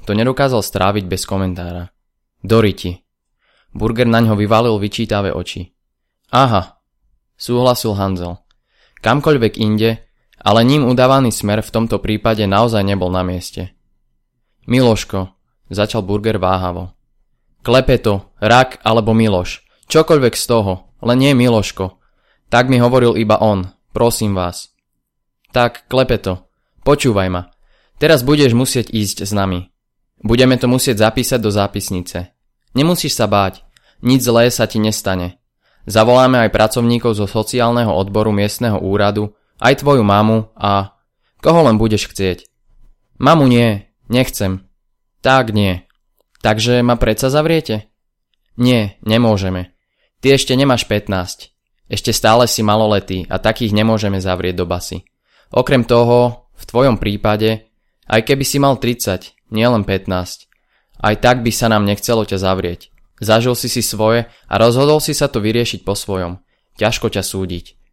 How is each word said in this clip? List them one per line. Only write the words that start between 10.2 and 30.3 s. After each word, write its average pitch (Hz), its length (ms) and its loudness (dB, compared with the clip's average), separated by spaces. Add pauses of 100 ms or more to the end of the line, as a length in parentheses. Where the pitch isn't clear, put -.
ale 113 240 4
ním 143 160 2
udávaný 127 480 2
smer 104 320 -4
v - 80 -14
tomto 113 320 -4
prípade 107 400 -2
naozaj 104 400 2
nebol 95 240 -2
na 90 160 -2
mieste. 90 480 -8 (960)
„Miloško,“ 113 640 0 (400)
začal 104 320 -2
Burger 104 320 -2
váhavo. 92 560 -4 (720)
„Klepeto, 117 800 0
Rak 123 400 2
alebo 113 320 2
Miloš, 101 480 0 (240)
čokoľvek 151 480 2
z - 160 -6
toho, 101 480 -2
len 120 240 0
nie 143 80 4
Miloško. 113 680 0 (520)
Tak 123 160 2
mi 127 160 4
hovoril 120 320 4
iba 107 240 0
on, 98 320 0 (240)
prosím 113 400 0
vás.“ 87 400 -8 (760)
„Tak, - 360 -2
Klepeto, 113 640 -2 (320)
počúvaj 110 460 2
ma. 87 220 -6 (500)
Teraz 147 240 4
budeš 139 320 4
musieť 127 320 -2
ísť 101 400 -6
s - 20 -6
nami. 95 380 -4 (560)
Budeme 123 320 4